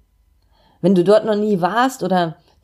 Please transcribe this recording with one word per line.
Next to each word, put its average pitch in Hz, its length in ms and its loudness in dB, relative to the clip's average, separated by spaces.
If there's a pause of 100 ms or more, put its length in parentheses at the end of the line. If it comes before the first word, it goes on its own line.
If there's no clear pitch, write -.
(800)
Wenn 190 140 2
du 180 80 4
dort 202 220 4
noch 214 100 -2
nie 208 260 -2
warst 226 440 -2
oder 180 320 -2 (280)